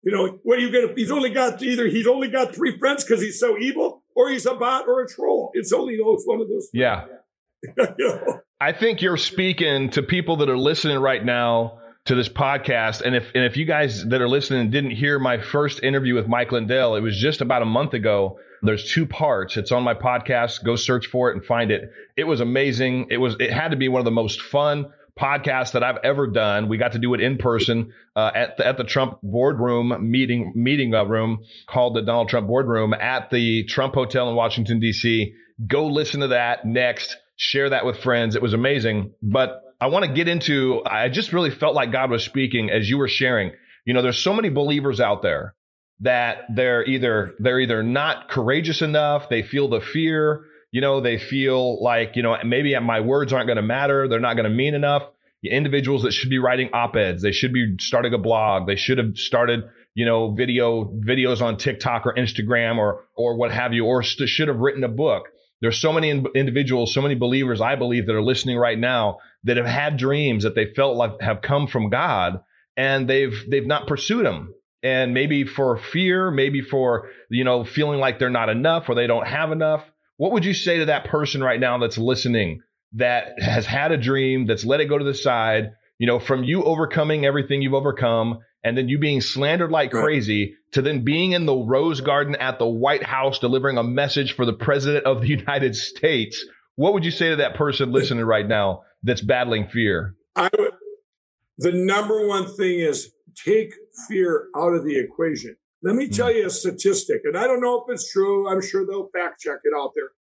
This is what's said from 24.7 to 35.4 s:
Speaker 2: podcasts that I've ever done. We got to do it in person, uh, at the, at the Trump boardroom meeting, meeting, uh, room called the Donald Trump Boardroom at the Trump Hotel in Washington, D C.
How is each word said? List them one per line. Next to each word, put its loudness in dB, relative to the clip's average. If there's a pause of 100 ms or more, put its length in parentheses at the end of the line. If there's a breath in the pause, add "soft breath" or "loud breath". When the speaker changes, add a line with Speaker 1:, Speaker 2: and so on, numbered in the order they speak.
Speaker 2:
podcasts -2
that 2
I've 0
ever 2
done. 2
We 0
got 0
to -2
do 2
it 0
in 0
person, 0 (240 loud breath)
uh, 2
at -2
the, 0
at 2
the -4
Trump -2
boardroom 0
meeting, 0
meeting, 2
uh, 4
room 0 (280 loud breath)
called 0
the 2
Donald 0
Trump 0
Boardroom 2
at -2
the 2
Trump -2
Hotel 0
in -2
Washington, 2
D 2
C. 0 (320 loud breath)